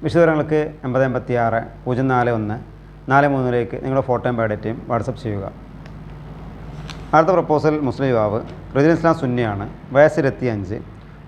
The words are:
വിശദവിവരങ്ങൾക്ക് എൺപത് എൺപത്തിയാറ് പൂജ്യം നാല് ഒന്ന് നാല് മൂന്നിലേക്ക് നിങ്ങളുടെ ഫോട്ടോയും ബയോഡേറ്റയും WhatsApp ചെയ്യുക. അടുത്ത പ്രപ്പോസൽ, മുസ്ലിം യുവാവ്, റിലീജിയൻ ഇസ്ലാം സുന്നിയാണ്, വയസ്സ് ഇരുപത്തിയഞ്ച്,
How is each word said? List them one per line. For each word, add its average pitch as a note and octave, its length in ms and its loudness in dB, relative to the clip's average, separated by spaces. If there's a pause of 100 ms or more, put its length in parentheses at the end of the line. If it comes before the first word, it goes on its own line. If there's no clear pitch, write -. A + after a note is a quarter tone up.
വിശദവിവരങ്ങൾക്ക് D#3 560 4 (240)
എൺപത് C3 220 2
എൺപത്തിയാറ് A#2+ 520 2 (240)
പൂജ്യം B2+ 300 0
നാല് A#2+ 260 4
ഒന്ന് G#2+ 180 -2 (540)
നാല് C#3+ 220 8
മൂന്നിലേക്ക് B2 500 0
നിങ്ങളുടെ C3+ 260 2
ഫോട്ടോയും B2 300 0
ബയോഡേറ്റയും A2 400 -2 (100)
WhatsApp A#2+ 360 -2
ചെയ്യുക. G2+ 200 -4 (1700)
അടുത്ത D#3+ 220 0
പ്രപ്പോസൽ, D3+ 380 0 (140)
മുസ്ലിം C3+ 240 -2
യുവാവ്, G#2+ 280 0 (360)
റിലീജിയൻ D#3 220 4
ഇസ്ലാം D#3+ 220 4
സുന്നിയാണ്, A2+ 460 -2 (300)
വയസ്സ് D3+ 260 8
ഇരുപത്തിയഞ്ച്, A2+ 560 -2 (500)